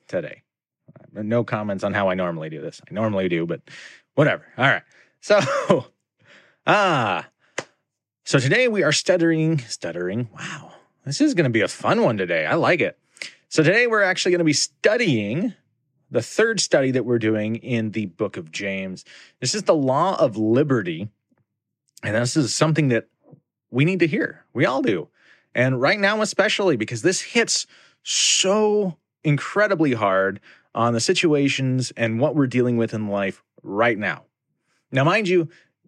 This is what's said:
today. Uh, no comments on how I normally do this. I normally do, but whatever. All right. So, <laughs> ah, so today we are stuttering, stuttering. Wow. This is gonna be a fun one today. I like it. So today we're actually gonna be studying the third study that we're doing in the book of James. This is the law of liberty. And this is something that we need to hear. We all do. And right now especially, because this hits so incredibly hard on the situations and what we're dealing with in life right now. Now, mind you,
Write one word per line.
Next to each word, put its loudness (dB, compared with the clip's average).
today. -8
Uh, -8
no 0
comments -6
on -2
how 0
I 0
normally -4
do -12
this. -14
I -20
normally -2
do, -2
but -8
whatever. 2
All 2
right. 2
So, 4
<laughs> 0
ah, 2
so 2
today 2
we 0
are 2
stuttering, 2
stuttering. -6
Wow. -14
This -4
is 2
gonna 2
be 0
a 0
fun -2
one 2
today. -2
I 0
like 2
it. -4
So 2
today 4
we're 2
actually 0
gonna 2
be 4
studying 0
the -2
third -2
study 0
that -2
we're 0
doing -2
in -4
the -6
book -6
of -12
James. -8
This -4
is -6
the 4
law 0
of 2
liberty. 0
And -4
this -2
is 0
something 2
that 0
we 2
need 0
to 2
hear. -4
We 0
all -2
do. -2
And 0
right 2
now 0
especially, 0
because -6
this 0
hits -2
so 2
incredibly 2
hard 0
on 2
the 0
situations 0
and -2
what 0
we're 4
dealing 2
with 0
in -6
life -4
right 0
now. -6
Now, 2
mind 2
you, 2